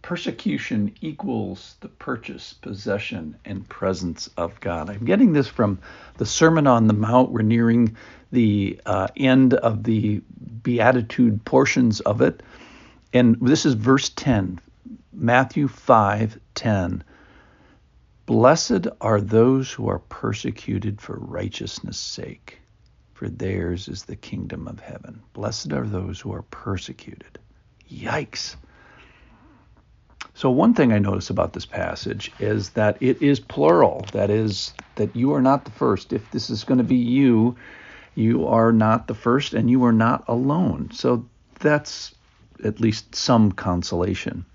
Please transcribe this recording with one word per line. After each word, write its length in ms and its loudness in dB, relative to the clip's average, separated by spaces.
Persecution 1000 -6
Equals 800 -8
the 80 -18
Purchase, 640 -12
Possession, 880 -8
and 240 -12
Presence 720 -6
of 240 -6
God. 280 -6
I'm 140 -10
getting 300 4
this 160 2
from 300 0
the 100 -4
Sermon 400 4
on 220 6
the 60 4
Mount. 380 2
We're 100 -2
nearing 560 2
the, 540 2
uh, 220 -2
end 360 6
of 300 0
the 380 0
Beatitude 800 2
portions 560 2
of 220 0
it. 200 2
And 300 6
this 240 4
is 80 4
verse 340 2
ten, 540 -2
Matthew 560 2
five 720 2
ten. 480 -2
"Blessed 640 2
are 180 2
those 500 4
who 200 -6
are 100 -2
persecuted 1000 -6
for 180 -12
righteousness' 800 -10
sake, 580 -14
for 140 -10
theirs 640 -6
is 160 -12
the 100 -12
kingdom 500 -12
of 140 -14
heaven." 420 -20
Blessed 400 -8
are 120 -4
those 360 -6
who 120 -10
are 100 -10
persecuted. 960 -12
Yikes. 640 -10
So 160 0
one 240 4
thing 200 4
I 60 4
notice 300 -2
about 220 -2
this 140 -12
passage 760 -8
is 300 -4
that 320 0
it 200 0
is 200 2
plural. 720 2
That 160 0
is, 440 -2
that 220 -4
you 160 0
are 80 0
not 240 2
the 60 -18
first. 420 -2
If 180 -8
this 180 -8
is 140 -6
gonna 200 2
be 120 2
you, 640 2
you 320 0
are 240 4
not 360 2
the 80 -8
first 380 -2
and 160 0
you 140 4
are 80 4
not 380 2
alone. 640 -2
So 320 0
that's 560 -2
at 160 -4
least 360 -2
some 360 4
consolation. 1040 -4